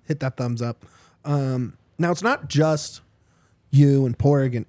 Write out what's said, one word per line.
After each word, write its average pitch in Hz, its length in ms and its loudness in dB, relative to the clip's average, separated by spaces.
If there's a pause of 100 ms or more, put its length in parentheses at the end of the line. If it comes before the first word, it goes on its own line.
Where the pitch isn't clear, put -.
Hit 147 180 -6
that 131 160 -4
thumbs 120 240 -4
up. 117 240 -8 (400)
Um, 131 540 -2 (220)
now, 170 100 2
it's 180 120 -2
not 240 260 -2
just 151 520 0 (720)
you 139 360 4
and 117 100 -4
Porg 135 400 0
and, 107 120 -6